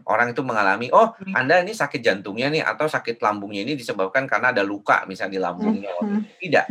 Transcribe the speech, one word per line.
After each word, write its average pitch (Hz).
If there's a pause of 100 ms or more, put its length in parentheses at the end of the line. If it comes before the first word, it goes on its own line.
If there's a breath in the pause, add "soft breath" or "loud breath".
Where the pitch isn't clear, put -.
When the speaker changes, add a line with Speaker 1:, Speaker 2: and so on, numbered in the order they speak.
Speaker 1:
orang 117
itu 120
mengalami, 110
"Oh, 220
Speaker 2:
Hmm. 190
Speaker 1:
Anda 143
ini 196
sakit 143
jantungnya 107
nih, 151
atau 151
sakit 117
lambungnya 104
ini 151
disebabkan 117
karena 123
ada 101
luka, 101
misalnya 95
di 92
lambungnya." 196
Speaker 2:
Hmm. 208 (160)
Speaker 1:
Tidak, 175